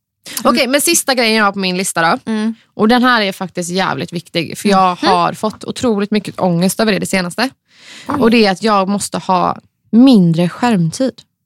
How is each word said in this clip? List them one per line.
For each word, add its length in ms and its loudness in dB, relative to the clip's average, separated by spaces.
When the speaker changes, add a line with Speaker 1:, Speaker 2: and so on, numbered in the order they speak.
Speaker 1:
Okej, 240 0
men 140 0
sista 320 -2
grejen 220 0
jag 100 2
har 60 2
på 80 -8
min 180 -2
lista 240 -4
då. 80 -2
Speaker 2:
Mm. 240 -4
Speaker 1:
Och 140 0
den 160 4
här 180 2
är 100 -2
faktiskt 380 -8
jävligt 440 -4
viktig. 440 -6
För 120 -2
jag 340 2
Speaker 2:
Mhm. 80 2
Speaker 1:
har 220 2
fått 300 -8
otroligt 480 -2
mycket 280 -4
ångest 400 0
över 120 0
det, 80 -2
det 60 -4
senaste. 440 -4
Speaker 2:
Oj. 140 -6
Speaker 1:
Och 100 4
det 140 4
är 60 2
att 120 -6
jag 240 0
måste 300 -4
ha 400 -2
mindre 580 6
skärmtid. 640 -2